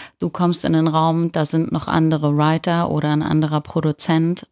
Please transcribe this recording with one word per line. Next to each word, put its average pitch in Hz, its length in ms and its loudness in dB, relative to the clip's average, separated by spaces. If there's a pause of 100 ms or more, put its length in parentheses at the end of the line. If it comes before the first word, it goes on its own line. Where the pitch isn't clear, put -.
(180)
du 175 120 -4
kommst 175 340 0
in 165 100 2
den 160 140 2
Raum, 165 440 0
da 160 120 0
sind 160 280 0
noch - 160 -4
andere 156 480 2
Writer 165 540 0
oder 151 200 0
ein 151 120 0
anderer 151 380 0
Produzent. 160 920 -2